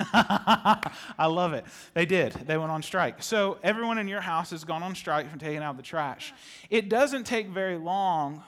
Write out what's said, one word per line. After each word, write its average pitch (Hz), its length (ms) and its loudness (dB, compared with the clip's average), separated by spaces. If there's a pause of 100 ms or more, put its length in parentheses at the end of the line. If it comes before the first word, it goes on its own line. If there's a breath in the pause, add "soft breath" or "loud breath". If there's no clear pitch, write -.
<laughs> - 120 -2
I - 1120 4
love 165 280 2
it. 117 100 -6 (300 loud breath)
They 170 120 4
did. 160 260 4
They 156 240 -2
went 160 140 -2
on 156 120 -2
strike. 170 400 0
So 202 400 0
everyone 226 360 0
in 196 100 -2
your 196 120 -4
house 170 300 -2
has 160 140 -8
gone 165 180 -4
on 185 120 -6
strike 151 360 -2
from 156 80 -12
taking 151 240 -4
out 143 140 -6
the 131 60 -14
trash. 147 500 -4 (380 loud breath)
It 214 180 2
doesn't 254 360 2
take 220 240 -4
very 185 300 -4
long 160 680 -2